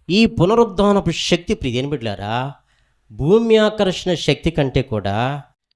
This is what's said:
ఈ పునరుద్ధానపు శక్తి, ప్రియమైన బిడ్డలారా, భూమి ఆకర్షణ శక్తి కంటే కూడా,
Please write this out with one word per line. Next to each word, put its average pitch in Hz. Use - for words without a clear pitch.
ఈ 214
పునరుద్ధానపు 202
శక్తి, 175
ప్రియమైన 131
బిడ్డలారా, 117
భూమి 214
ఆకర్షణ 202
శక్తి 156
కంటే 139
కూడా, 110